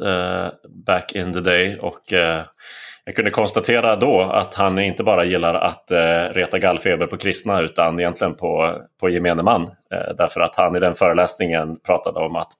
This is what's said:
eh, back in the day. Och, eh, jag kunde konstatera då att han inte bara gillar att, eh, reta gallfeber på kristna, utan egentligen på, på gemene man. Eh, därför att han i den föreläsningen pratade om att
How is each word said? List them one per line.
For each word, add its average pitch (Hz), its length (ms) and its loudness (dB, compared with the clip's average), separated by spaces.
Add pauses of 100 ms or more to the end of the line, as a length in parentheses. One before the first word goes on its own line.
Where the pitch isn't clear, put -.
eh, 90 420 -2 (380)
back 90 300 0
in 90 180 -4
the 90 60 -4
day. 92 400 2
Och, - 340 -8
eh, 82 320 0 (600)
jag 98 100 -12
kunde 104 160 0
konstatera 110 640 2
då 101 260 4
att 95 340 0
han 95 240 2
inte 98 240 -2
bara 92 220 2
gillar 85 280 0
att, - 380 -2
eh, 85 420 2
reta 92 260 0
gallfeber 85 480 0
på 92 100 -10
kristna, 98 440 -2
utan 82 380 0
egentligen 87 360 -2
på, 80 460 -2 (180)
på 92 100 0
gemene 87 340 0
man. 101 200 4
Eh, - 540 -8
därför 87 240 0
att 85 140 0
han 90 200 2
i 87 40 -2
den 87 140 2
föreläsningen 85 840 0
pratade 87 400 -2
om 92 160 -2
att 82 240 -6